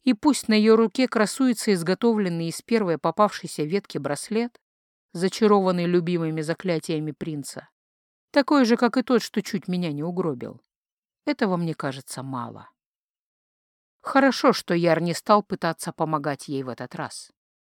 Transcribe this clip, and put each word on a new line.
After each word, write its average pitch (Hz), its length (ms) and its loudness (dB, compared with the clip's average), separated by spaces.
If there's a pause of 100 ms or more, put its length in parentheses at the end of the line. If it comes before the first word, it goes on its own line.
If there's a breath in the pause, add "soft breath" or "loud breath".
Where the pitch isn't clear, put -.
И 254 140 2
пусть - 320 0
на 214 80 4
ее 214 200 6
руке 226 320 2
красуется 220 640 0
изготовленный 180 760 0
из - 160 -10
первой 190 340 0
попавшейся 170 640 -2
ветки 151 380 -4
браслет, 202 600 -4 (540)
зачарованный 185 720 2
любимыми 165 560 0
заклятиями 156 720 -4
принца, - 580 -10 (600)
такой 277 340 4
же, 226 120 4
как 240 200 2
и 254 60 0
тот, 233 180 2
что - 200 -4
чуть - 260 -6
меня 180 240 -2
не 143 120 -6
угробил. 160 580 -6 (640)
Этого, 220 320 0
мне 165 160 -2
кажется, 135 500 -10
мало. 117 460 -10 (1300)
Хорошо, 269 520 2
что - 200 -4
Яр 170 280 2
не 170 120 -2
стал 208 300 2
пытаться - 480 -6
помогать 151 560 -4
ей 139 160 -4
в 127 60 -10
этот 120 260 -12
раз. - 360 -12 (340)